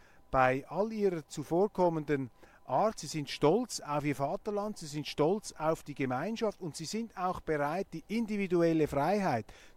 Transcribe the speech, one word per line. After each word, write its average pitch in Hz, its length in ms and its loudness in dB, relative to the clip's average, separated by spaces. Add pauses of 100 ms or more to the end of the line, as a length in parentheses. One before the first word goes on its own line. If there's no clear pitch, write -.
(300)
bei 131 380 4
all 208 240 -2
ihrer 190 340 0
zuvorkommenden 156 1000 0 (360)
Art, 180 340 0
sie 156 80 -10
sind 147 220 -6
stolz 202 520 2
auf 147 240 -2
ihr 147 100 0
Vaterland, 202 640 -4
sie 165 100 -12
sind 143 200 -6
stolz 175 500 0
auf 160 260 0
die 143 120 -12
Gemeinschaft 180 640 -4
und 165 160 -8
sie 165 80 -8
sind 220 320 -6
auch 180 240 -2
bereit, 151 500 0
die 160 160 -10
individuelle 180 800 2
Freiheit 147 580 0 (320)